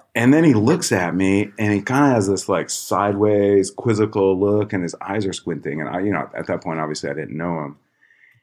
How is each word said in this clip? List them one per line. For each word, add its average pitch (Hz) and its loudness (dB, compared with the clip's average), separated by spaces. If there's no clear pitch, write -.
And 120 6
then 160 6
he 147 6
looks 123 2
at 87 0
me 98 2
and 107 0
he 101 2
kinda 139 2
has 110 2
this, 98 -2
like, 87 0
sideways, 101 2
quizzical 104 0
look 101 0
and 95 -2
his 82 -8
eyes 98 -6
are 92 -4
squinting. 78 -8
And 67 -6
I, 87 -6
you 101 -2
know, 78 -4
at 82 -8
that 87 -6
point, 80 -6
obviously 76 -6
I 71 -6
didn't 76 -10
know 82 -6
him. 71 -14